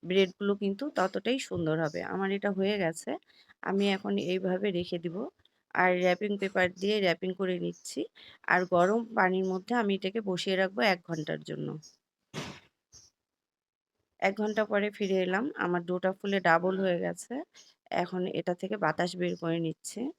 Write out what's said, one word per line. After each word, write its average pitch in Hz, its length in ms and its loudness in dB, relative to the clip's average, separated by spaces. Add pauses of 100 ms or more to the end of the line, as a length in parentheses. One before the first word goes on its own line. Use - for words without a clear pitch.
ব্রেডগুলো 190 580 2
কিন্তু 196 220 -2 (120)
ততটাই 196 460 0
সুন্দর 165 400 -2
হবে। 151 180 -2 (140)
আমার 190 180 -2
এটা 202 200 -2
হয়ে 190 260 0
গেছে, 170 340 -2 (520)
আমি 196 220 2 (100)
এখন 202 180 -4 (180)
এইভাবে 185 400 0
রেখে 175 280 -4
দিব। 170 160 -6 (600)
আর 180 140 6 (140)
র্যাপিং 185 340 2
পেপার 190 300 2 (100)
দিয়ে 202 180 0 (100)
র্যাপিং 175 280 2
করে 185 260 -2
নিচ্ছি। - 420 -6 (460)
আর 180 140 6 (120)
গরম 185 280 6 (140)
পানির 185 360 4
মধ্যে 185 240 -4
আমি 214 200 2
এটাকে 190 260 -4
বসিয়ে 190 400 -2
রাখবো 190 200 0 (120)
এক 175 100 -2
ঘন্টার 160 400 -4
জন্য। 151 240 -6 (2500)
এক 196 160 2
ঘন্টা 214 280 0
পরে 208 260 0
ফিরে 190 320 0
এলাম, 190 220 0 (120)
আমার 175 280 0
ডোটা 180 280 0
ফুলে 196 280 -2
ডাবল 180 380 4
হয়ে 185 200 2
গেছে। 180 340 -6 (580)
এখন 180 300 -2 (180)
এটা 175 160 -2
থেকে 190 220 -6
বাতাস 175 400 0
বের 175 220 -2
করে 165 200 -2
নিচ্ছি 165 400 -6 (200)